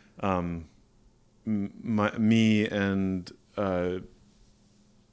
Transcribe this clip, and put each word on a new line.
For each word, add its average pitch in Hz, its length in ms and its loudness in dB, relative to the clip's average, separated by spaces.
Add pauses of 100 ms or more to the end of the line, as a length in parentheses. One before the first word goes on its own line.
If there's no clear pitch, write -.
(220)
um, 87 440 -2 (800)
m-, 101 280 -4 (100)
my, 107 340 0
me 110 520 4
and, 98 600 -2 (280)
uh, 92 400 -2 (1160)